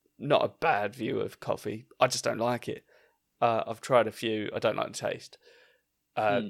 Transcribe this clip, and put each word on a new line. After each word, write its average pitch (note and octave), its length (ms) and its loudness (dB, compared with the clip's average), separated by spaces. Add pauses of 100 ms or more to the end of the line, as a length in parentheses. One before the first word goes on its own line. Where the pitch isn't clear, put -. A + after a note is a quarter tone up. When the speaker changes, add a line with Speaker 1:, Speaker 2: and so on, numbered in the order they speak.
(180)
Speaker 1:
not - 280 4
a - 140 -4
bad C3 360 0
view A2 240 -4
of G2 200 -6
coffee. A2 460 -6 (140)
I C3 80 6
just - 160 -2
don't A#2 160 -2
like A#2+ 300 -2
it. - 160 -10 (560)
Uh, A#2 260 2
I've A2 140 -8
tried A#2 260 6
a G#2+ 40 -6
few. A2 440 -4
I A2 40 -2
don't G#2+ 180 0
like - 160 -4
the G#2 180 -4
taste. - 260 -12 (800)
Uh, G#2 260 2
Speaker 2:
Hmm. G#2 80 -6